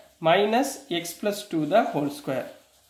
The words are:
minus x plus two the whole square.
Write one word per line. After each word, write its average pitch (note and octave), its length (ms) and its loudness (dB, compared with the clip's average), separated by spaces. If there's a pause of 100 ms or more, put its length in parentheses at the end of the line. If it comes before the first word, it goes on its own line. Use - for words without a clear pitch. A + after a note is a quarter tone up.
(300)
minus G#3 420 4 (320)
x - 160 -10
plus G3+ 200 -2 (120)
two D#3+ 120 0 (100)
the A3 80 6 (120)
whole C#3+ 240 -2
square. C3 300 -6 (420)